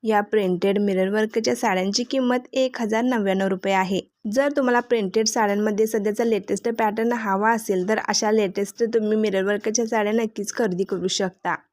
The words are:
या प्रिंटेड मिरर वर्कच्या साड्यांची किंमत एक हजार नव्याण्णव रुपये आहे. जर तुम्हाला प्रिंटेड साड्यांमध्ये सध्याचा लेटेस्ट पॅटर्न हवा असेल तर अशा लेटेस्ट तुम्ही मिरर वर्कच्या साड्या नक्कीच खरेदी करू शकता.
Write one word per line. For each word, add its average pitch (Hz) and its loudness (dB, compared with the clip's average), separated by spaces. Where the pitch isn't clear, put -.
या 214 2
प्रिंटेड 196 0
मिरर 190 2
वर्कच्या 220 0
साड्यांची 202 0
किंमत 262 0
एक 262 0
हजार 220 0
नव्याण्णव 196 0
रुपये 190 -2
आहे. 190 0
जर 277 2
तुम्हाला 247 2
प्रिंटेड 220 0
साड्यांमध्ये 214 0
सध्याचा 214 -2
लेटेस्ट 214 -2
पॅटर्न 226 0
हवा 214 0
असेल 202 0
तर 220 2
अशा 214 0
लेटेस्ट 202 0
तुम्ही 214 2
मिरर 196 0
वर्कच्या 214 0
साड्या 214 0
नक्कीच 220 -4
खरेदी 196 0
करू 185 -4
शकता. 185 -2